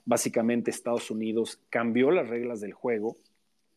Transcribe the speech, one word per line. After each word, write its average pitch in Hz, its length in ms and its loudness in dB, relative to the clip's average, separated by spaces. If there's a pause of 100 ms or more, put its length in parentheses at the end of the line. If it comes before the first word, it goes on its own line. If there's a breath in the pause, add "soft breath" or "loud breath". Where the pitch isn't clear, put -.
Básicamente, 117 640 2
Estados 117 400 -4
Unidos 110 480 -2 (100)
cambió 123 440 2
las 160 160 2
reglas 120 320 -4
del 98 140 -10
juego 113 420 -2 (600)